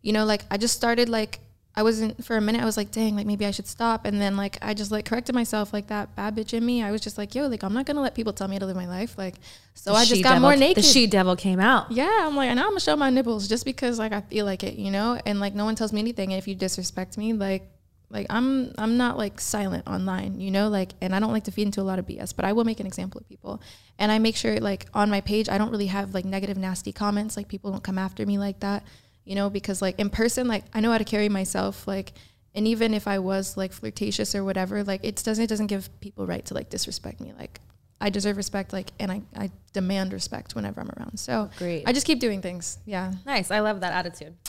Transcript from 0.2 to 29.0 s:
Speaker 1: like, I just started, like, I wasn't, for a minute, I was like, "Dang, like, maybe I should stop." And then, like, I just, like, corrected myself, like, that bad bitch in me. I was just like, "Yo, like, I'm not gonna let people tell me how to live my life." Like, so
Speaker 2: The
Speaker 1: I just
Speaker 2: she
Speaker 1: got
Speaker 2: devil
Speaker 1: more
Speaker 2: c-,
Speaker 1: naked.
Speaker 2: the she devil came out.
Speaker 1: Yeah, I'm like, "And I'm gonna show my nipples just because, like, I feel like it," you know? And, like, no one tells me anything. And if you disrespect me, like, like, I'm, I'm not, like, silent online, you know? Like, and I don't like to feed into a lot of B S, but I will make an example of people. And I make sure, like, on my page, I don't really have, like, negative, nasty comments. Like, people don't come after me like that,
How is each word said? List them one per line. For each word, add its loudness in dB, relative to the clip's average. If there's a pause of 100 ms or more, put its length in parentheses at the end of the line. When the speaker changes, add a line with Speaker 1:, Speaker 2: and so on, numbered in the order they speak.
Speaker 1:
like, 2
I 0
just 2
started, 2
like, -2 (360)
I 2
wasn't, 2
for -2
a 4
minute, 2
I 2
was 2
like, -2
"Dang, 2
like, -2
maybe 0
I 0
should -6
stop." -2
And 0
then, 2
like, -4
I -2
just, -4
like, -2
corrected -2
myself, 0
like, -4
that -6
bad -4
bitch -4
in 0
me. 2
I -2
was -2
just -8
like, -6
"Yo, 0
like, -2
I'm -2
not 0
gonna 0
let 0
people -2
tell -4
me -4
how -4
to -4
live -4
my -4
life." -6
Like, -6 (380)
so -8
Speaker 2:
The 8
Speaker 1:
I 10
just 6
Speaker 2:
she 2
Speaker 1:
got 8
Speaker 2:
devil 8
Speaker 1:
more 10
Speaker 2:
c-, 8
Speaker 1:
naked. 8
Speaker 2:
the 10
she 10
devil 4
came 2
out. 6
Speaker 1:
Yeah, 2
I'm -2
like, 2
"And 2
I'm 2
gonna 0
show 2
my 4
nipples 2
just 0
because, -2
like, -2
I -2
feel -2
like -2
it," -6
you -4
know? 0
And, 0
like, -2
no 0
one 0
tells -2
me 0
anything. -2
And -2
if -6
you -6
disrespect -4
me, -2
like, -2 (440)
like, -6
I'm, 0
I'm 2
not, 2
like, -4
silent -2
online, -2
you -4
know? 4
Like, 0 (100)
and 0
I 2
don't 2
like 0
to -4
feed -2
into 0
a 0
lot 0
of -4
B -10
S, -8
but -2
I 2
will 4
make -2
an -4
example -8
of -20
people. -12 (380)
And 4
I 6
make 4
sure, 2
like, -2
on 4
my 2
page, 0
I 2
don't 2
really -2
have, -2
like, -2
negative, -4
nasty -4
comments. 0
Like, -8
people -8
don't -4
come -4
after -4
me 2
like -2
that, -2 (420)